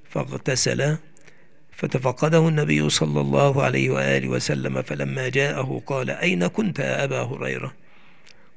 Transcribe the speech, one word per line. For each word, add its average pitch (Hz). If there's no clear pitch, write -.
فاغتسل، 131
فتفقده 151
النبي 151
صلى 147
الله 139
عليه 131
وآله 135
وسلم، 65
فلما 69
جاءه 135
قال: 131
"أين 175
كنت 196
يا 135
أبا 131
هريرة؟" 131